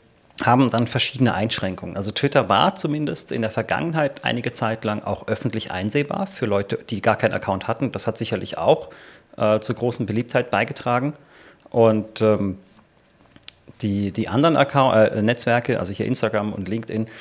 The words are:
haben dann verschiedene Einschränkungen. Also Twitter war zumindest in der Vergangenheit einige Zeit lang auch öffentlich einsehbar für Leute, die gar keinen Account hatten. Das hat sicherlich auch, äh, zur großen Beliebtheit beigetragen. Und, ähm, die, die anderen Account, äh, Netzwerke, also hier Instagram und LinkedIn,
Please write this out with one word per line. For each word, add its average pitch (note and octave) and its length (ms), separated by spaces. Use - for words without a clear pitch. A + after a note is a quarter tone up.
haben B2+ 280
dann A2+ 160
verschiedene B2 480
Einschränkungen. F#2+ 640
Also G2+ 140
Twitter B2+ 360
war C3 260
zumindest D3 560
in A#2+ 120
der A2 80
Vergangenheit D3+ 720
einige A#2+ 280
Zeit A2 340
lang G#2 160
auch - 260
öffentlich A2 420
einsehbar C#3+ 580
für - 180
Leute, G2+ 320
die G2+ 140
gar G#2+ 140
keinen A2 180
Account G2 340
hatten. A#2 240
Das - 140
hat A2 100
sicherlich F#2+ 400
auch, G#2 320
äh, G#2+ 240
zur - 140
großen A#2+ 320
Beliebtheit A#2+ 440
beigetragen. B2 600
Und, A2 540
ähm, G#2 340
die, G2+ 300
die A2 160
anderen C#3+ 280
Account, C3+ 560
äh, G#2+ 80
Netzwerke, A#2+ 580
also F2+ 140
hier G#2+ 140
Instagram G#2+ 480
und F#2+ 160
LinkedIn, A2 360